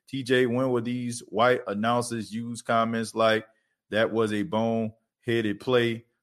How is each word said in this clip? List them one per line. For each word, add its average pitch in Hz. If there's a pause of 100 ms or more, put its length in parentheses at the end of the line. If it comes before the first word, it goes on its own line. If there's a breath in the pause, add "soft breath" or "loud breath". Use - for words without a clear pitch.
T 135
J, 127
when 123
will 123
these 120
white 123
announcers 113
use 117
comments 113
like, 110 (460)
'That 107
was 110
a 104
bone-headed 110
play,' 117 (180)